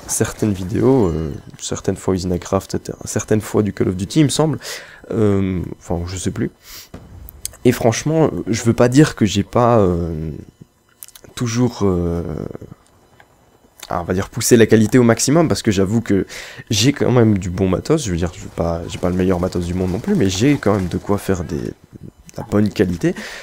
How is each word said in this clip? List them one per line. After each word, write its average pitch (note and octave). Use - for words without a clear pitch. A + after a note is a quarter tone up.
certaines -
vidéos, G#2
euh, D#2
certaines -
fois F#2+
Usina F2+
Craft, -
et -
cetera, -
certaines A2
fois G#2+
du G2
Call -
of F#2
Duty, G2+
il D3+
me B2
semble. D3+
Euh, G2
enfin, F2
je F#2+
sais F#2
plus. -
Et B2
franchement, D3
je A2
veux A2+
pas A#2+
dire C#3+
que A2
j'ai G2
pas, A#2
euh, E2+
toujours, A#2+
euh, F2
ah, F2
on E2+
va F#2
dire F#2+
pousser -
la A2
qualité A2
au B2
maximum, B2
parce G2+
que A2
j'avoue G2
que G2
j'ai A2
quand G#2
même A2+
du F2+
bon F#2+
matos, D3
je G#2
veux E2+
dire, F2
je -
veux G#2
pas, E2+
j'ai -
pas F2+
le F2+
meilleur F#2
matos F2+
du F2
monde F#2
non F2+
plus, G3+
mais G2+
j'ai A#2+
quand G#2
même F#2+
de E2
quoi G2
faire F#2
des, D#2
de A1+
la -
bonne G#2
qualité, F#2